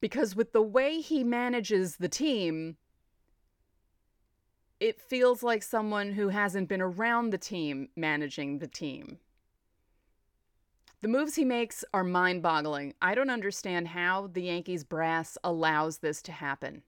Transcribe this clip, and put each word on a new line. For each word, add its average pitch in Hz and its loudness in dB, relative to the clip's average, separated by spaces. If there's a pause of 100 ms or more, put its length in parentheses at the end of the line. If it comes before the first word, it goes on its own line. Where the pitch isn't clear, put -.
Because 226 0
with 226 0
the 220 6
way 262 4
he 302 0
manages 233 2
the 180 -2
team, 165 0 (2000)
it 214 0
feels 247 2
like 226 2
someone 208 -2
who 202 0
hasn't 196 0
been 190 0
around 226 0
the 190 -2
team 147 -4
managing 147 -2
the 151 -8
team. - -10 (1800)
The 214 -2
moves 285 2
he 320 4
makes 240 -2 (100)
are 185 2
mind-boggling. 165 2
I 185 4
don't 269 2
understand 190 -2
how 180 0
the 180 -6
Yankees 175 -4
brass 165 -2
allows 160 2
this 156 -2
to 175 -14
happen. 139 -6